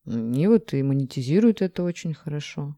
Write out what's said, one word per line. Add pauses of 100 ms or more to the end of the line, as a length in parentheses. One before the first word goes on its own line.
они
вот
и
монетизируют
это
очень
хорошо.